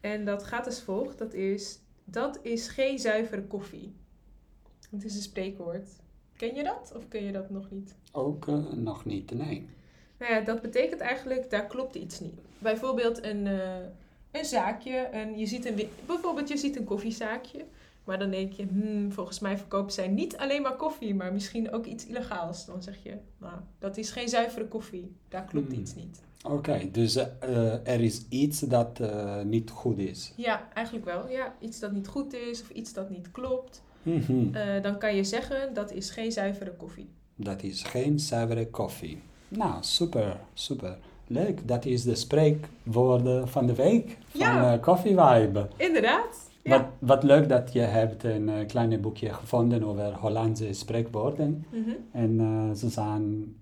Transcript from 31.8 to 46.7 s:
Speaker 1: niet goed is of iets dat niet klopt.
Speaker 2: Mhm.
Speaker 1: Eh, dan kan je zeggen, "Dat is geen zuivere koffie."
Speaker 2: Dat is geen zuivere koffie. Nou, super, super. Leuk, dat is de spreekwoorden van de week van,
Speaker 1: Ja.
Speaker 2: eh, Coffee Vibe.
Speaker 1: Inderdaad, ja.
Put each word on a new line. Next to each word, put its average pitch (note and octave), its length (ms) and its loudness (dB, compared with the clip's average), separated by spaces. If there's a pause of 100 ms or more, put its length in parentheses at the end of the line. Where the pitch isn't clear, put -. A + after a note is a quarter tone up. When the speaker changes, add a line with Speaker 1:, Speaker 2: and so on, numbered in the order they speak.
Speaker 1:
niet G3 160 -4
goed C#4 260 -6
is A#3+ 280 -8
of - 80 -18
iets - 220 -12
dat G3 180 -8
niet F3 200 -12
klopt. B3+ 520 -6 (200)
Speaker 2:
Mhm. C3 520 2
Speaker 1:
Eh, G3+ 280 0
dan G3+ 160 -2
kan G#3+ 180 0
je G3 80 4
zeggen, C4 500 -4
"Dat G3+ 180 -4
is F#3+ 180 -8
geen A3+ 220 -4
zuivere G3 400 -4
koffie." - 360 -14 (260)
Speaker 2:
Dat G2 280 -6
is - 200 -6
geen C#3+ 380 2
zuivere A#2 500 0
koffie. F2 520 -6 (260)
Nou, G3+ 320 -2
super, G#2+ 560 0 (180)
super. F#2+ 440 -6 (280)
Leuk, D#3 420 -2
dat B2 160 0
is B2 180 2
de A#2+ 120 2
spreekwoorden B2+ 1300 4
van B2+ 180 2
de B2 80 4
week F#3 420 4 (120)
van, C#4+ 120 -6
Speaker 1:
Ja. B2+ 340 6
Speaker 2:
eh, A#2 60 4
Coffee F#3 360 6
Vibe. G#2+ 600 10
Speaker 1:
Inderdaad, D#4+ 720 4 (140)
ja. C3+ 160 8